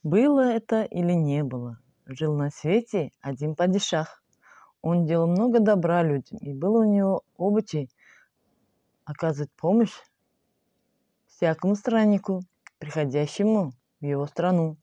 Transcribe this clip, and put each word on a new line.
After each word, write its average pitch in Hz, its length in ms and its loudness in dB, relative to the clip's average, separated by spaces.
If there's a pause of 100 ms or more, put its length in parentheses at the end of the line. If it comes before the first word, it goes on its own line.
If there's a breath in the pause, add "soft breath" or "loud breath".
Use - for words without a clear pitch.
Было 254 480 4
это 220 320 -2
или 175 300 -2
не 147 280 0
было, 120 380 -8 (240)
жил 151 320 -4
на 143 140 -2
свете 180 600 -2 (120)
один 143 340 -6
падишах. 180 680 -2 (600 soft breath)
Он 170 220 0
делал 165 220 0
много 226 320 2
добра 175 460 2
людям, 143 340 -2
и 139 160 -12
было 208 300 0
у 214 40 2
него 196 360 0 (120)
обычай 190 540 -2 (1120 soft breath)
оказывать 147 520 -4
помощь 208 400 2 (1300)
всякому 170 480 -2
страннику, 208 680 0 (340)
приходящему 151 920 -2 (280)
в 139 40 -10
его 143 220 -2
страну. 165 560 0